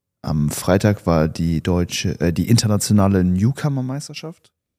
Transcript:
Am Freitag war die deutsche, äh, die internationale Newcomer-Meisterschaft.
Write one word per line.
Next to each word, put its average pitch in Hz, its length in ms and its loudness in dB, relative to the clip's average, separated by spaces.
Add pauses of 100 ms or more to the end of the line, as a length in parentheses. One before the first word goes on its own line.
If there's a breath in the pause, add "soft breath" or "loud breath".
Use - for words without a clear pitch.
(200)
Am 73 300 -2
Freitag 98 560 0
war 82 220 4
die 82 340 -2
deutsche, 87 580 -2
äh, 85 140 0
die 87 160 -2
internationale 101 760 2
Newcomer-Meisterschaft. 135 1300 -4 (260)